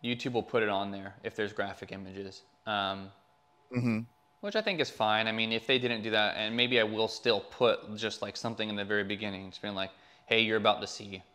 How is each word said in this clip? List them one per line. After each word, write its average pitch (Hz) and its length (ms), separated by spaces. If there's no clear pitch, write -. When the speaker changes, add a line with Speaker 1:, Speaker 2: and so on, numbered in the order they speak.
Speaker 1:
YouTube 123 300
will 113 120
put 113 200
it 107 60
on 98 220
there 98 220
if 110 120
there's 104 160
graphic 98 400
images, 98 520
um, 98 460
Speaker 2:
Mm-hmm. 117 260
Speaker 1:
which 202 140
I 214 60
think 202 180
is 139 120
fine. 107 360
I 110 40
mean, 113 200
if 113 140
they 131 140
didn't 120 240
do 110 80
that, 107 260
and 110 180
maybe 120 240
I 113 40
will 107 240
still 107 320
put - 560
just, 107 260
like, 101 160
something 113 320
in 104 60
the 101 100
very 104 180
beginning, 98 460
just - 140
being 104 100
like, 95 160
"Hey, 117 140
you're 110 160
about 104 240
to 104 40
see 101 380